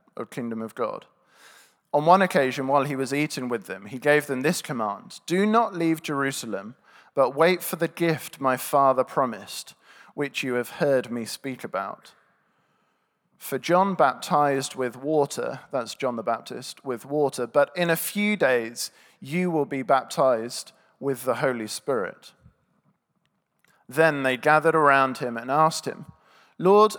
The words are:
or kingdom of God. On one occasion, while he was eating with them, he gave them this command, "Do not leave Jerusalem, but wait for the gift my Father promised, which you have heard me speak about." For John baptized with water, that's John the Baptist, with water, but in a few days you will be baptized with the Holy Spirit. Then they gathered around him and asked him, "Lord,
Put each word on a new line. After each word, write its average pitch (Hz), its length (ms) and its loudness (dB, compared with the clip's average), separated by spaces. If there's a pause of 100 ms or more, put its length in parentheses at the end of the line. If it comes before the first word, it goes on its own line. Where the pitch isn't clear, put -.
(180)
or 117 80 -8
kingdom 117 360 -10
of 110 140 -12
God. 107 300 -6 (880)
On 147 120 2
one 185 160 8
occasion, 135 460 0
while 139 180 2
he 143 100 -4
was 131 180 -4
eating 143 340 -2
with 117 200 -4
them, 95 180 -10
he 127 140 -12
gave 147 260 4
them 131 160 -4
this 156 200 0
command, 107 640 -6
"Do 185 200 2
not 214 300 2
leave 160 260 0
Jerusalem, 123 760 -4 (380)
but 135 220 2
wait 175 260 4
for - 140 -8
the 165 120 -2
gift 160 540 -4
my 131 160 2
Father 135 460 2
promised, 113 720 -6 (380)
which 139 300 -6
you 131 120 -4
have 120 160 -2
heard 131 400 0
me 120 140 -6
speak 135 380 -10
about." 98 500 -8 (1200)
For - 220 -6
John 185 360 2
baptized 143 800 0
with 127 200 -4
water, 135 680 -2 (100)
that's 120 240 -6
John 123 200 -4
the 113 80 -6
Baptist, 120 640 -8
with 123 200 -8
water, 139 420 -2
but 143 280 2
in 175 140 0
a 165 60 2
few 208 400 -2
days 120 560 0 (280)
you 175 320 -2
will 151 140 0
be 135 160 -4
baptized 127 920 0 (280)
with 131 240 -4
the 123 120 0
Holy 117 320 -2
Spirit. - 680 -6 (1600)
Then 147 340 2
they 127 140 2
gathered 151 380 4
around 135 420 4
him 120 180 -6
and 120 160 -8
asked 160 340 2
him, - 200 -10 (520)
"Lord, 208 420 6